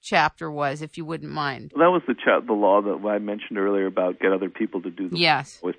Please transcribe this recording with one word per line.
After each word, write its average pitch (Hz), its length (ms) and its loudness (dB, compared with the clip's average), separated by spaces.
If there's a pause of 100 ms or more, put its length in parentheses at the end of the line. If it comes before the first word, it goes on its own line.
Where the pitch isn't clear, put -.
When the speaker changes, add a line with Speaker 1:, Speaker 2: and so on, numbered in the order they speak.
Speaker 1:
chapter 160 500 0
was, 143 300 -4
if 156 160 -14
you 165 80 -10
wouldn't 151 260 -10
mind. 139 460 -6
Speaker 2:
That 165 120 8
was 180 160 2
the 127 80 0
cha-, - 280 2
the 120 100 -4
law 104 300 4
that 98 260 -2
I 104 120 0
mentioned 104 380 -8
earlier 98 280 0
about 92 340 -2
get 98 140 2
other 92 160 -2
people 101 320 -6
to 87 100 -8
do 92 160 -8
the 117 100 -6
Speaker 1:
Yes. 151 460 0
Speaker 2:
always 90 160 -6